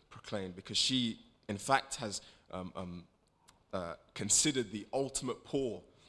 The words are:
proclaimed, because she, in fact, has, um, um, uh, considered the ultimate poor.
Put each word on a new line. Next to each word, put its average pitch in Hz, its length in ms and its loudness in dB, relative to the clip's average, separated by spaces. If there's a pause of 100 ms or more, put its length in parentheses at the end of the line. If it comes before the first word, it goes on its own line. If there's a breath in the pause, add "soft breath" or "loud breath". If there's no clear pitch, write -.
proclaimed, 95 460 -6
because 98 220 -4
she, 123 400 4 (300)
in 101 100 -2
fact, - 380 2
has, 107 260 -4 (300 loud breath)
um, 92 240 -6
um, 87 280 -8 (720)
uh, 85 200 -4 (200)
considered 117 580 2
the 104 220 -6
ultimate 131 500 -2
poor. 117 380 0 (280 soft breath)